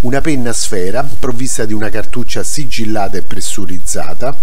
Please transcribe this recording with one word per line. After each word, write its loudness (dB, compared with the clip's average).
una -2
penna -2
a -2
sfera -2
provvista 0
di 0
una -2
cartuccia 0
sigillata 0
e 0
pressurizzata 0